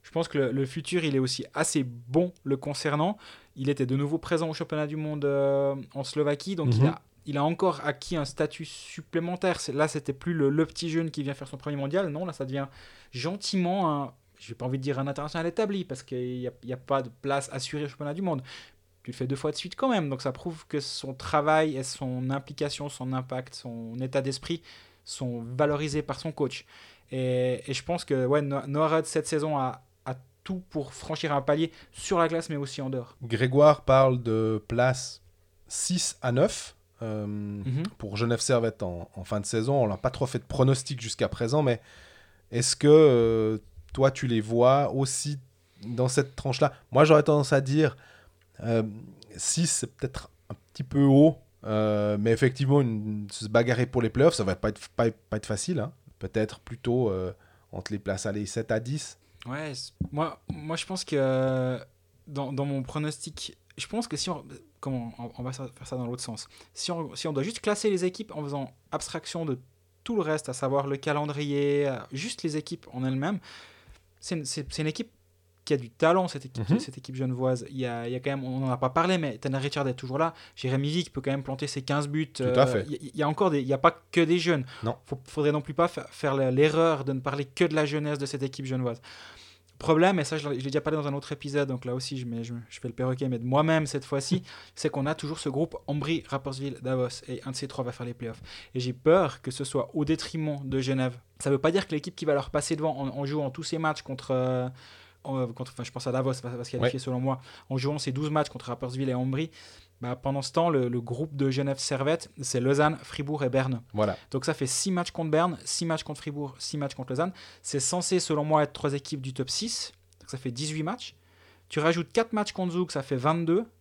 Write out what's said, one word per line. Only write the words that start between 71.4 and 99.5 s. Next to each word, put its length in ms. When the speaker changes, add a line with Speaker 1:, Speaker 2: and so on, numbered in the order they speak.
Speaker 1:
euh, 80
juste 300
les 140
équipes 360
en 120
elles-mêmes, 360
c'est 160
une, 80
c'est, 280
c'est 100
une 60
équipe 220
qui 100
a 20
du 140
talent, 380
cette 180
équipe, 240
Speaker 2:
Mhm. 80
Speaker 1:
cette 180
équipe 200
genevoise. 540
Il 60
y 100
a, 200
il 60
y 20
a 60
quand 100
même, 140
on 160
n'en 100
a 60
pas 140
parlé, 280
mais 200
Tanner 200
Richard 300
est 60
toujours 220
là. 160
Jérémy 360
Vick 220
peut 80
quand 120
même 100
planter 240
ses 160
quinze 240
buts. 220
Speaker 2:
Tout 160
à 20
Speaker 1:
Euh, 200
Speaker 2:
fait. 220
Speaker 1:
il 40
y, 220
il 20
y 80
a 40
encore 220
des, 100
il 60
y 60
a 60
pas 220
que 80
des 180
jeunes. 260
Speaker 2:
Non. 120
Speaker 1:
Faut, 180
faudrait 260
non 120
plus 120
pas 140
fa-, 200
faire 280
la, 160
l'erreur 520
de 80
ne 60
parler 260
que 200
de 100
la 100
jeunesse 360
de 60
cette 180
équipe 200
genevoise. 380
Problème, 400
et 60
ça, 140
je 100
l'ai, 100
je 60
l'ai 60
déjà 100
parlé 160
dans 100
un 60
autre 200
épisode, 360
donc 160
là 100
aussi, 220
je 80
mets, 200
je, 100
je 100
fais 80
le 60
perroquet, 340
mais 100
de 60
moi-même 420
cette 200
fois-ci, 360
Speaker 2:
<laughs> 160
Speaker 1:
c'est 140
qu'on 160
a 100
toujours 240
ce 120
groupe 260
Ambry, 420
Rapperswil, 520
Davos, 280
et 160
un 60
de 60
ces 120
trois 160
va 80
faire 140
les 80
playoffs. 260
Et 60
j'ai 140
peur 480
que 80